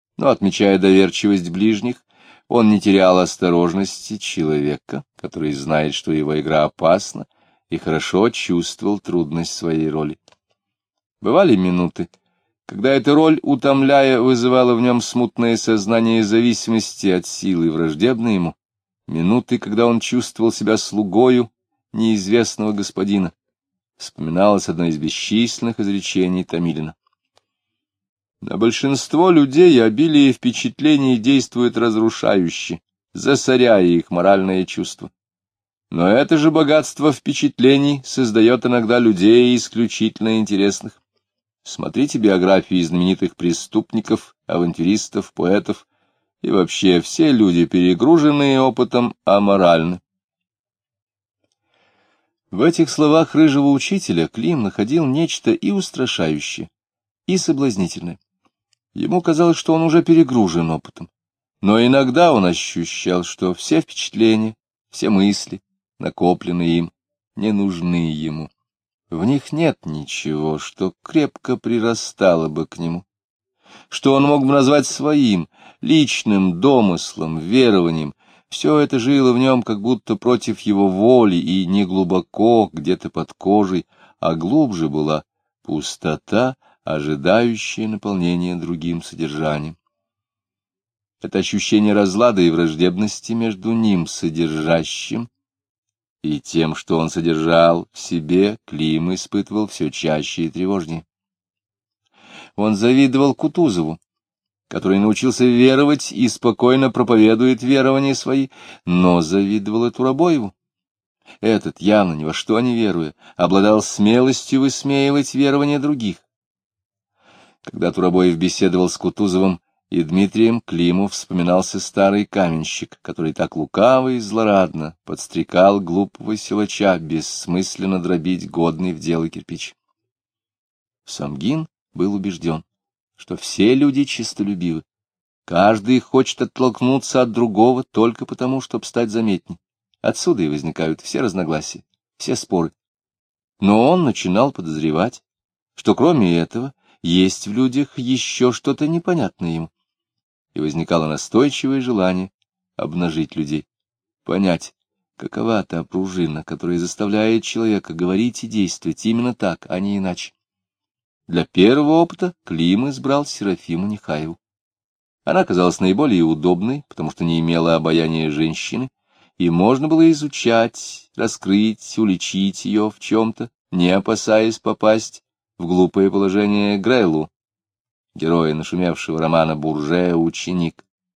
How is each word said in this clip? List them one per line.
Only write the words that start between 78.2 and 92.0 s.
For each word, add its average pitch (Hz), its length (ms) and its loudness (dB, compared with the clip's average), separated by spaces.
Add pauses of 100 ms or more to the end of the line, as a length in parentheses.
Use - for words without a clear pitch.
Всё 151 300 0
это 143 180 0
жило 131 340 2
в 120 60 2
нём 127 240 2
как 107 180 -4
будто 113 360 -2
против 113 460 -2
его 98 280 2
воли 107 460 4
и 90 320 0
не 98 180 0
глубоко, 95 880 0
где-то 85 380 -6
под 80 220 -8
кожей, 95 520 -2 (340)
а 82 140 -2
глубже 90 560 -2
была 76 340 -4 (380)
пустота, 87 920 -4 (280)
ожидающая 87 1040 -2
наполнения 90 680 -4
другим 85 480 -6
содержанием. 76 760 -6 (1400)
Это 90 160 -6
ощущение 104 560 0
разлада 101 480 2